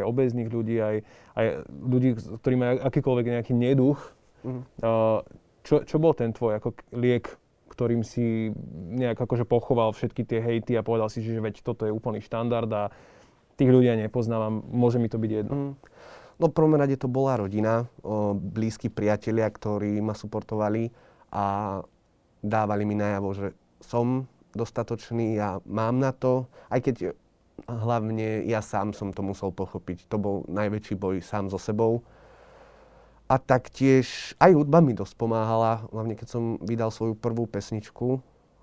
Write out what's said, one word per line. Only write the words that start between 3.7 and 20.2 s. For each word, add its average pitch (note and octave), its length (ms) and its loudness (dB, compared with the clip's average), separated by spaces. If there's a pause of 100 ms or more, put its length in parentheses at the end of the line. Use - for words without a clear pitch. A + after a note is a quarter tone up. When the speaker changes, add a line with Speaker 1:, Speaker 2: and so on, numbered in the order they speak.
Speaker 2:
Mhm. B2+ 140 -8 (260)
Speaker 1:
A A2+ 40 4 (760)
čo, D3 160 4
čo - 160 0
bol D#3 160 4
ten A#2 160 -2
tvoj A2 320 -2
ako - 160 -6
k-, - 160 -20
liek, A#2+ 320 2 (400)
ktorým A#2 400 0
si A2+ 480 -2 (400)
nejak A#2+ 240 -2
akože A#2+ 240 0
pochoval A#2 480 2
všetky A#2 320 -4
tie A2+ 160 -2
hejty A#2 400 0
a G#2+ 80 -2
povedal A2+ 240 0
si, - 80 -10
že A2+ 240 -4
veď A2 240 -6
toto A2+ 160 -4
je A2 80 0
úplný G#2+ 320 -4
štandard A#2 480 -2
a G#2 240 -4 (640)
tých B2+ 160 8
ľudí B2 160 8
ja A2+ 80 0
nepoznám A2+ 480 -2
a A2 80 -2
môže A#2+ 480 2
mi A2+ 80 0
to A#2 80 -4
byť G#2+ 160 0
jedno? G#2+ 180 -4
Speaker 2:
Mhm. C#3 200 -4 (640)
No, E3+ 100 4
v D3+ 80 0
prvom D#3 240 6
rade C#3 160 2
to C3 160 -4
bola C3 320 2
rodina, A2 460 0 (160)
o, G#2 340 0
blízki A2 480 -4
priatelia, G#2+ 640 0
ktorí G#2 480 -4
ma G#2+ 160 -2
suportovali G#2+ 800 -4 (420)